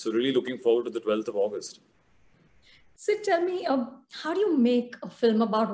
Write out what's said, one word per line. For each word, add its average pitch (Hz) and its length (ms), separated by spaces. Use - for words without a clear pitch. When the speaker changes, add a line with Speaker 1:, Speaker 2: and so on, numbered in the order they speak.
Speaker 1:
so 107 120
really 127 200
looking 123 260
forward 117 260
to 117 120
the 113 40
twelfth 107 320
of - 20
August. 104 360
Speaker 2:
So - 220
tell 339 120
me, 359 260
um, 262 380
how 311 120
do 349 60
you 381 180
make 240 460
a 180 80
film 226 200
about 220 320